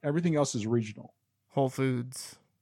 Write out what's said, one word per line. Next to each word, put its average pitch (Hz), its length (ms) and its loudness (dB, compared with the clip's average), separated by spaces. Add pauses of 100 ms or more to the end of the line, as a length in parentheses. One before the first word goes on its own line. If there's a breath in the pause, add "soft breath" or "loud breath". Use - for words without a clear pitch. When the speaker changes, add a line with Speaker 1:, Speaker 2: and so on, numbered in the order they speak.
Speaker 1:
Everything 160 320 2
else 143 180 2
is 110 140 -2
regional. 113 480 -2 (340)
Speaker 2:
Whole 135 200 0
Foods. 127 680 -4 (260)